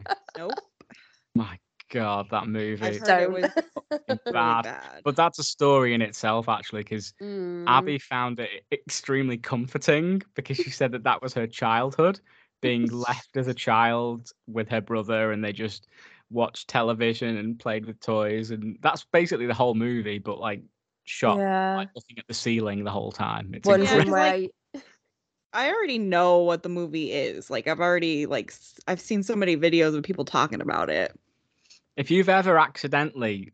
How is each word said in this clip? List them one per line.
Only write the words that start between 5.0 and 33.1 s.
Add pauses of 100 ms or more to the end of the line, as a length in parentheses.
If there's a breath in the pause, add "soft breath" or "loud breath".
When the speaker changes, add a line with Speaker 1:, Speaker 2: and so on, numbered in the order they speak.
Speaker 2:
But
that's
a
story
in
itself,
actually,
'cause
Speaker 3:
Mm.
Speaker 2:
Abby
found
it
extremely
comforting (140)
because
she
said
that
that
was
her
childhood, (420 soft breath)
being
Speaker 3:
<laughs>
Speaker 2:
left
as
a
child (140)
with
her
brother,
and
they
just (420 soft breath)
watched
television
and
played
with
toys,
and
that's
basically
the
whole
movie,
but,
like, (440)
shot,
Speaker 3:
Yeah.
Speaker 2:
like,
looking
at
the
ceiling
the
whole
time.
It's
Speaker 3:
Wondering
Speaker 2:
incredible.
Speaker 1:
Yeah,
'cause,
Speaker 3:
where
Speaker 1:
like, (1040 loud breath)
I
already
know
what
the
movie
is.
Like,
I've
already,
like,
s-, (120)
I've
seen
so
many
videos
of
people
talking
about
it. (840 soft breath)
Speaker 2:
If
you've
ever
accidentally,